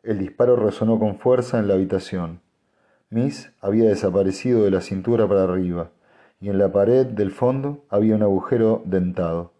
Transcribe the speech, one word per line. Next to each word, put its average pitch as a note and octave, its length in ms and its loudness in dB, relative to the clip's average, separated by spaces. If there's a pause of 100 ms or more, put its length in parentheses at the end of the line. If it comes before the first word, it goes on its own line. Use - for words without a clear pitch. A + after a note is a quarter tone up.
El A2 160 -4
disparo A#2+ 380 2
resonó A2 420 0
con G#2+ 220 -2
fuerza B2 400 0
en G#2 80 0
la G2+ 80 2
habitación. F#2 640 -4 (720)
Miss B2 500 -6
había G#2+ 260 2
desaparecido G2+ 760 0
de G2+ 80 4
la F#2+ 100 0
cintura G#2+ 460 -2
para F#2+ 160 2
arriba, F2+ 480 -4 (480)
y G2+ 100 -10
en G2 100 0
la F#2+ 120 2
pared A2 340 4
del G#2 260 -2
fondo C3+ 580 -4
había G#2+ 260 2
un G#2+ 60 0
agujero A2 640 0
dentado. F2+ 760 -4